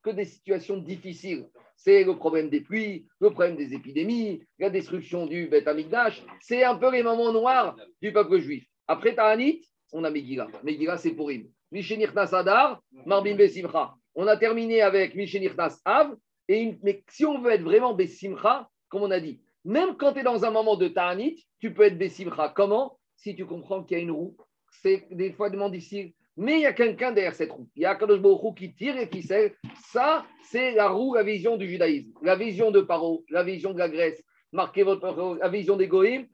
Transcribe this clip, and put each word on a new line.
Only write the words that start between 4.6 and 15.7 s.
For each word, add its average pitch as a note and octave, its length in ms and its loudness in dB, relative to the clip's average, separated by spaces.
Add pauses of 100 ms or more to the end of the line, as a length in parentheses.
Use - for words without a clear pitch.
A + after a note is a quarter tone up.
destruction F3 560 -6
du E3 220 -6
Beth D3 200 4
Amikdash. D#3+ 560 -2 (180)
C'est B3 220 0
un B3 120 4
peu B3+ 160 2
les B3 120 2
moments A#3 280 0
noirs A3+ 440 2 (260)
du G#3 100 -6
peuple F#3+ 280 4
juif. C#3 260 -6 (220)
Après G#3+ 280 0
Ta'anit, A#3 460 2 (320)
on D#3+ 100 -6
a D#3 60 -2
Megillah. B2+ 380 -6 (160)
Megillah, D#3 340 -4
c'est E3 140 -2
Purim. C#3+ 360 -8 (240)
Mishenirnas G3+ 600 -4
Adar, G#3 480 2 (240)
Marbim G3 300 0
Besimcha. E3+ 600 2 (200)
On F#3 120 -2
a G#3 80 6
terminé A3+ 460 0
avec F#3+ 340 2
Mishenirnas F3+ 720 -4